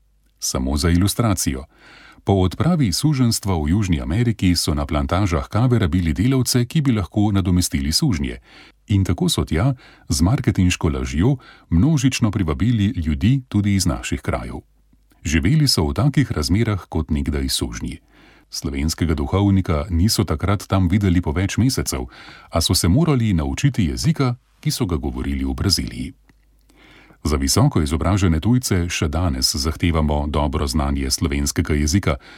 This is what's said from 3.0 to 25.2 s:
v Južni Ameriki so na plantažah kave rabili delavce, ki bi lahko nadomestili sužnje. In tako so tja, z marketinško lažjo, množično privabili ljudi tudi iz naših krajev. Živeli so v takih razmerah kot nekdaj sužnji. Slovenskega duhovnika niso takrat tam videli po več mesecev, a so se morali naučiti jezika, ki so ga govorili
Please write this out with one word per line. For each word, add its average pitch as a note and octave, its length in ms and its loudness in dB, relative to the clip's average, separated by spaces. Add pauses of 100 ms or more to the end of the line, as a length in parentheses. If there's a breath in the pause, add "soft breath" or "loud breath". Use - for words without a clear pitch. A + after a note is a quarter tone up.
v D2+ 120 -2
Južni F2+ 320 2
Ameriki G2 540 0
so E2+ 180 0
na D2 120 -2
plantažah D#2+ 600 -2
kave A#2+ 320 2
rabili E2+ 340 0
delavce, B2 520 0
ki D#3+ 160 -2
bi C3+ 100 0
lahko G#2 400 0
nadomestili F2 600 0
sužnje. D#2 460 -2 (500 loud breath)
In G2 160 2
tako G2+ 260 0
so - 160 0
tja, A#2+ 280 0 (360 loud breath)
z - 120 0
marketinško F#2 680 2
lažjo, C#2+ 480 0 (320 loud breath)
množično B2+ 640 2
privabili G2 640 0 (120)
ljudi F#2 420 2
tudi G2+ 280 0
iz F#2 100 0
naših - 360 -4
krajev. - 400 -6 (640)
Živeli G2 440 2
so - 160 0
v C#2+ 100 -2
takih C3+ 380 0
razmerah G2 580 -2
kot D#2+ 200 -4
nekdaj C#2 400 -2
sužnji. - 480 -6 (520 soft breath)
Slovenskega D2+ 640 -2
duhovnika F#2 760 2
niso F#2+ 340 2
takrat G2+ 440 -2
tam F#2+ 220 2
videli F#2+ 320 2
po - 100 -2
več F#2 260 -2
mesecev, D2 480 -2 (440 loud breath)
a E2 120 0
so F#2 140 2
se - 120 2
morali B2 460 4
naučiti E2 520 0
jezika, B2 500 0 (240)
ki D3+ 120 -2
so B2+ 140 -2
ga F2 120 -2
govorili C2+ 480 -4